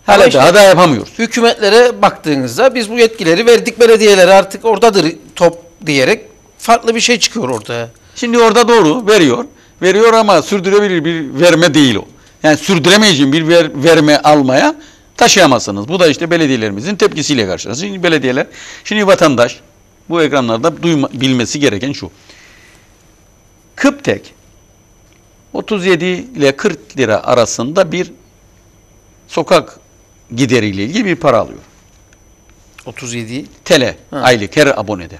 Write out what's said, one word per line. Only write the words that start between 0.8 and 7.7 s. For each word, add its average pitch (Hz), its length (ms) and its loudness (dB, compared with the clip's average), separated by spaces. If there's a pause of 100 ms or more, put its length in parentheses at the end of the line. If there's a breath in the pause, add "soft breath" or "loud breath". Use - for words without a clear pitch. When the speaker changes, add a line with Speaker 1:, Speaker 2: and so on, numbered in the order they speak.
Speaker 2:
hükümetlere 226 840 0
baktığınızda 156 720 -2
biz 226 160 -6
bu 240 80 -8
yetkileri 226 480 0
verdik 226 340 2
belediyelere 208 520 4
artık 196 320 2
oradadır 196 480 0 (240)
top 170 220 0 (280)
diyerek 147 380 0 (340)
farklı 226 360 0
bir 226 60 -4
şey 240 180 0
çıkıyor 190 300 -6
ortaya. 117 400 -8 (260 soft breath)